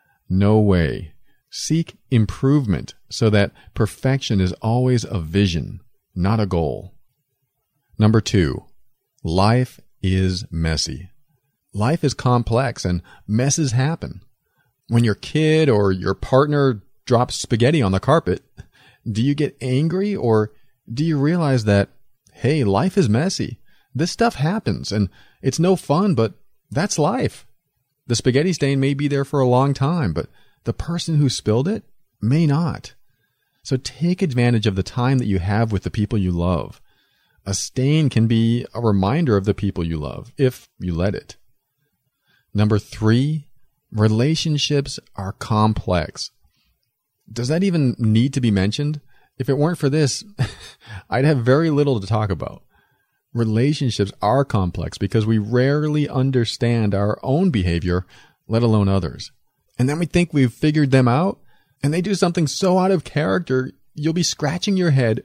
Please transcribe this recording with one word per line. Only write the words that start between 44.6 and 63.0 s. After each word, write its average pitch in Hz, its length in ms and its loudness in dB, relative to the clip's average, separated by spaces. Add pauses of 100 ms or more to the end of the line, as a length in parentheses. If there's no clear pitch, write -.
are 98 160 -8
complex. 107 1000 -2 (1000)
Does 117 180 -6
that 170 140 0
even 160 360 0
need 117 340 2
to 135 80 -2
be 117 80 2
mentioned? 110 500 0 (380)
If 120 100 -6
it 139 120 0
weren't 160 180 0
for 143 120 0
this, 143 340 0 (440)
<laughs> - 420 -18
I'd 127 160 0
have 151 140 2
very 139 300 2
little 143 300 0
to 95 80 -8
talk 107 240 0
about. - 320 -6 (680)
Relationships 117 800 0 (120)
are 127 200 2
complex 92 540 -2
because 107 300 0
we 113 100 2
rarely 143 720 0
understand 117 840 0
our 101 260 -2
own 165 300 0
behavior, 87 560 0 (400)
let 113 160 0
alone 107 240 2
others. 85 440 -2 (460)
And 127 100 0
then 151 120 -2
we 170 80 -2
think 175 260 0
we've 131 200 2
figured 151 360 0
them 127 180 4
out, 156 320 0 (440)
and 147 100 0
they 175 80 0
do 196 140 -2
something 170 320 0
so 185 320 0
out 185 120 2
of 180 120 0